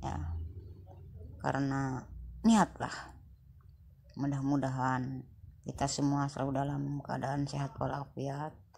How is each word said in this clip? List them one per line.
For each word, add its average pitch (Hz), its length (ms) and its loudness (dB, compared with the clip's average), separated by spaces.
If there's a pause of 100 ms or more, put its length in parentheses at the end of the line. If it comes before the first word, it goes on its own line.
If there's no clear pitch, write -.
ya. - 340 -2 (1040)
Karena 135 600 0 (400)
niatlah. 202 720 6 (1000)
Mudah-mudahan 131 1040 2 (440)
kita 139 240 0
semua 143 400 4
selalu 139 200 0 (120)
dalam 143 200 0 (220)
keadaan 139 400 0
sehat 143 320 -2
walafiat 139 800 -4 (240)